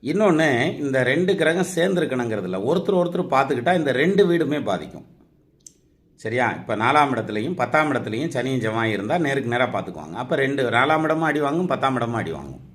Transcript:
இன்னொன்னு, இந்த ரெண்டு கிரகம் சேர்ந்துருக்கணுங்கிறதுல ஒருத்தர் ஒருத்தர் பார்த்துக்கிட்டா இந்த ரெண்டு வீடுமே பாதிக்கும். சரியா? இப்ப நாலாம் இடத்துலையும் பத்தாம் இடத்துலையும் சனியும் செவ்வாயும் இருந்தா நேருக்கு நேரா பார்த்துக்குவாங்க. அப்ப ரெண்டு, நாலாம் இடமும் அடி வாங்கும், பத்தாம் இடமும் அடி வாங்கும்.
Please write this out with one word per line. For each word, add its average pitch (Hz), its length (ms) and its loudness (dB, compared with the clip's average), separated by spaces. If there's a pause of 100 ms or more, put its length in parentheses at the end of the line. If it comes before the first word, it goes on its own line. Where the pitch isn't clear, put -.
இன்னொன்னு, 156 760 2
இந்த 135 240 0
ரெண்டு 170 320 2
கிரகம் 165 300 2 (100)
சேர்ந்துருக்கணுங்கிறதுல 127 840 0
ஒருத்தர் 175 460 0
ஒருத்தர் 175 260 -2
பார்த்துக்கிட்டா 135 460 2
இந்த 151 160 0
ரெண்டு 175 400 4
வீடுமே 147 320 0
பாதிக்கும். 87 420 -6 (1080)
சரியா? 117 340 -2
இப்ப 90 260 -6
நாலாம் 135 380 2
இடத்துலையும் 110 420 -4
பத்தாம் 147 380 0
இடத்துலையும் 117 360 -4
சனியும் 127 320 -2
செவ்வாயும் 110 300 0
இருந்தா 107 260 -2
நேருக்கு 139 320 0
நேரா 123 180 2
பார்த்துக்குவாங்க. 82 440 -6
அப்ப 127 240 -4
ரெண்டு, 135 340 0
நாலாம் 139 320 4
இடமும் 156 260 0
அடி 151 120 0
வாங்கும், 151 280 0
பத்தாம் 135 280 0
இடமும் 117 200 -2
அடி 87 160 -4
வாங்கும். 69 440 -12